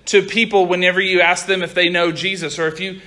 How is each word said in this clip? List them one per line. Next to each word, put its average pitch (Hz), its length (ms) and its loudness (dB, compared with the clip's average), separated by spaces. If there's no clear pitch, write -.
to 202 160 2
people 202 460 2
whenever 180 340 2
you 185 220 2
ask 175 240 0
them 185 160 0
if 165 100 -8
they 175 160 2
know 175 240 0
Jesus, 170 460 -6
or 160 100 -2
if 156 100 -8
you, 190 280 -10